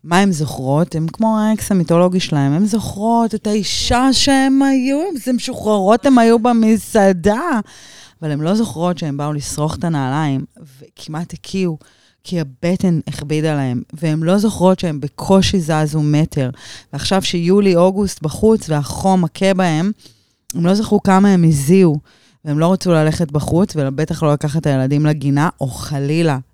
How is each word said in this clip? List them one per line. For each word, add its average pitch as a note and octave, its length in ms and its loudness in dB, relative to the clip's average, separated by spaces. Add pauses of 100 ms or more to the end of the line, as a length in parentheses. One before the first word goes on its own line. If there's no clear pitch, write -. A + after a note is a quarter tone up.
מה E3+ 140 0
הן G3+ 140 4
זוכרות? D3 600 -2
הן D#3+ 180 -2
כמו A3 260 0
האקס G#3+ 320 -2
המיתולוגי F3+ 500 2
שלהן, C#3 320 0
הן F#3+ 140 2
זוכרות A3 680 -2
את G#3+ 120 -8
האישה A#3+ 640 0
שהן C4+ 500 2
היו, C4+ 380 0 (260)
הן B3+ 100 0
משוחררות, G#3+ 720 0
הן C4 120 6
היו A#3 200 4
במסעדה. A3 1200 2 (600)
אבל D3+ 80 -6
הן D3 100 -4
לא E3 140 -2
זוכרות F3+ 440 -2
שהן C#3+ 180 -6
באו D3 160 -6
לשרוך D3 440 -6
את - 80 -6
הנעליים, C#3 600 -2 (360)
וכמעט D#3 520 -12
הקיאו, F3 460 -6 (460)
כי F3 160 -6
הבטן E3+ 680 -2
הכבידה D3+ 480 -4
להן, C3 280 -2 (100)
והן D#3+ 300 -2
לא F3+ 160 2
זוכרות F#3 400 2
שהן D3+ 220 -6
בקושי F#3+ 600 0
זזו D#3 420 -2
מטר. D3 480 0 (420)
ועכשיו F#3 300 -2
שיולי-אוגוסט F#3 1000 2
בחוץ G3+ 460 0
והחום F3 560 0
מכה F#3+ 300 0
בהן, F3+ 360 0 (640)
הן F3 80 -2
לא F3 120 2
זכרו G#3+ 280 0
כמה G3 260 4
הן F3+ 160 4
הזיעו, D#3 540 4 (460)
והן D3 120 -4
לא E3 160 2
רצו F#3 200 0
ללכת D#3 400 0
בחוץ, E3 440 0
ובטח C#3+ 460 -4
לא D3 100 2
לקחת D3 280 -2
את D3+ 60 -4
הילדים C#3+ 400 2
לגינה, C#3+ 420 0 (120)
או C3+ 80 -4
חלילה C#3+ 720 -2 (160)